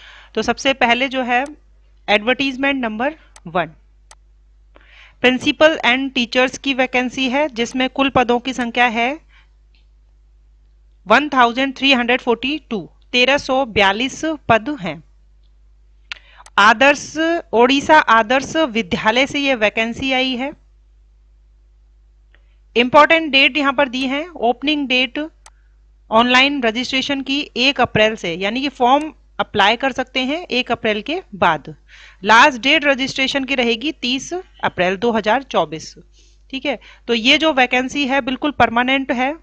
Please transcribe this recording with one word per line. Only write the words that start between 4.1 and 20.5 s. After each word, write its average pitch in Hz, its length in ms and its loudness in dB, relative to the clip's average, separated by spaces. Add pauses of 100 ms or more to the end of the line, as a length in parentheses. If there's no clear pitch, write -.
प्रिंसिपल 294 520 2 (100)
and 262 280 0
टीचर्स 254 440 -2
की 269 160 -4
वैकेंसी 254 560 -2
है 285 200 0
जिसमें 247 400 -2
कुल 269 200 0
पदों 240 300 2
की 262 140 -6
संख्या 240 340 0
है 240 320 -2 (1900)
वन 240 240 4
थाउजेंड 262 480 0
थ्री 269 160 2
हंड्रेड 240 280 0
फ़ोर्टी 254 360 -2 (120)
टू, 220 100 -4 (340)
तेरह 247 240 4
सौ 269 280 -2
बयालीस 208 560 0 (280)
पद 226 200 2 (120)
हैं। 170 220 -10 (1500)
आदर्श, 233 560 4 (400)
ओडिशा 269 460 4
आदर्श 226 560 2
विद्यालय 226 720 0
से 285 120 -6
ये 277 160 0
वैकेंसी 226 560 -2
आई 262 240 -2
है। 262 160 -6 (2250)